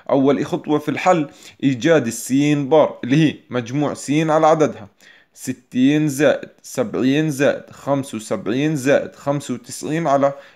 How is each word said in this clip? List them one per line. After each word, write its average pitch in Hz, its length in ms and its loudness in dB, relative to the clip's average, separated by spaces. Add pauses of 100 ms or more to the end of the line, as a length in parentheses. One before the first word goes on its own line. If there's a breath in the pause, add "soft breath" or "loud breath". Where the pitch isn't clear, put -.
اول 135 360 2
خطوة 151 340 -2
في 151 100 -4
الحل 160 400 0 (340 loud breath)
ايجاد 135 440 2
السين 139 600 0
بار 147 340 4
اللي 127 140 2
هي 156 180 2 (140)
مجموع 123 440 -4
س - 180 -8
على 156 360 2
عددها 147 400 0 (460 soft breath)
ستين 139 760 0
زائد 139 420 0 (120)
سبعين 131 680 -2
زائد 135 420 -2
خمسة 135 440 -6
وسبعين 113 600 -4
زائد 135 400 0
خمسة 143 380 -6
وتسعين 147 540 -6
على، 139 260 2 (220 loud breath)